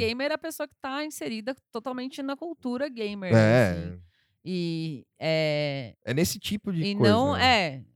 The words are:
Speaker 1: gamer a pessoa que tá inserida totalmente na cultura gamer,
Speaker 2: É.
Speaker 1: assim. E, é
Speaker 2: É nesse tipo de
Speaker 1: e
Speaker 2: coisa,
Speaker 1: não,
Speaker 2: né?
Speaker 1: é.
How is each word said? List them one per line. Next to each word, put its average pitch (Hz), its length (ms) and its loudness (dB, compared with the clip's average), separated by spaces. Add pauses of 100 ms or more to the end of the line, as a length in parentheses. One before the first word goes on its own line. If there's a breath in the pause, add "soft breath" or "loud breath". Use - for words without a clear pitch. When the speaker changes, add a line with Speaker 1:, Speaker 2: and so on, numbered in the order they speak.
Speaker 1:
gamer 262 260 -2
a 302 60 -2
pessoa 311 300 -6
que - 120 -20
tá 277 240 -6
inserida 262 500 -6 (180)
totalmente 254 500 -8
na 269 140 -4
cultura 285 520 -4
gamer, 208 460 -2
Speaker 2:
É. 110 380 6
Speaker 1:
assim. 87 280 -6 (440)
E, 165 600 -4 (120)
é 147 760 -2 (100)
Speaker 2:
É 123 100 -2
nesse 185 240 0
tipo 202 340 -6
de 165 100 0
Speaker 1:
e 202 120 0
Speaker 2:
coisa, 208 180 6
Speaker 1:
não, 262 220 4
Speaker 2:
né? 240 100 2
Speaker 1:
é. 175 380 2 (140)